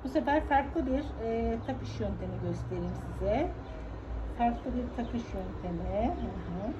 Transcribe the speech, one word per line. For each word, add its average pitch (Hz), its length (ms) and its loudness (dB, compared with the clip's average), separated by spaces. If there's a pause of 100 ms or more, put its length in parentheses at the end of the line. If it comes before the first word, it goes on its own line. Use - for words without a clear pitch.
Bu 262 60 -2
sefer 294 360 4
farklı 277 400 4
bir, 262 180 2 (200)
e, 226 340 2 (100)
takış - 320 -4
yöntemi 185 480 -2
göstereyim 175 460 -2 (200)
size. 240 380 2 (880)
Farklı 240 380 4
bir 247 280 -2
takış 233 200 -2 (100)
yöntemi. 185 840 0
Hı 220 120 -2 (200)
hı. 190 320 -2